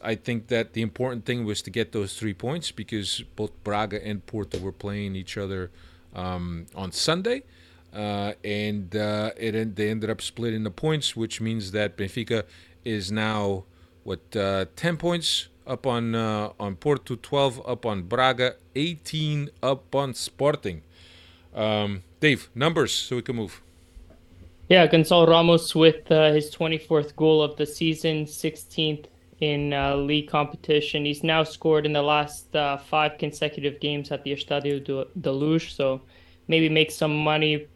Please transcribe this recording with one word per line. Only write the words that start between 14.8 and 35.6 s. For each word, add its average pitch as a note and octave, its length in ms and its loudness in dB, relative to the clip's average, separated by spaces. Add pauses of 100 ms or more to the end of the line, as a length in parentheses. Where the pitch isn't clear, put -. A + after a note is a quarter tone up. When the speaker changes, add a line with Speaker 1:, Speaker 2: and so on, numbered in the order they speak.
Speaker 1:
points E3+ 500 -2 (220)
up C3 180 -6
on, A#2 300 0
uh, G#2+ 420 0
on G2+ 160 -6
Porto, C3+ 400 -2
twelve C3+ 500 0
up B2 220 -4
on G2+ 160 -2
Braga, B2 540 2 (180)
eighteen D3+ 760 -4 (120)
up C3 320 -2
on C3+ 200 0
Sporting. C3+ 680 -2 (720)
Um, G#2 480 0 (160)
Dave, D3 380 2
numbers, D3 360 2
so - 220 -4
we B2 80 -2
can B2 140 -6
move. G#2 260 -8 (1080)
Speaker 2:
Yeah, F3+ 200 10
Gonzalo E3 420 8
Ramos E3+ 460 6
with, D#3 340 6
uh, D#3 220 6
his D3+ 180 2
twenty-fourth D#3 640 -2
goal D#3 260 4
of D3+ 160 0
the D3 100 -2
season, D#3 600 -2
sixteenth D#3 800 -6 (320)
in, D3 340 0
uh, C#3 220 0
league D3 340 0
competition. D3 760 0
He's D3 180 -4
now D#3+ 220 4
scored D#3 420 2
in D3+ 60 0
the D3 100 2
last, D3 540 0
uh, C#3+ 220 0
five D3+ 380 0
consecutive D3 640 -4
games D3 320 -4
at C#3 140 -6
the C#3 80 -4
Estadio C#3+ 500 -2
do, C3+ 220 -4 (160)
da C#3+ 100 0
Luz, D3+ 420 0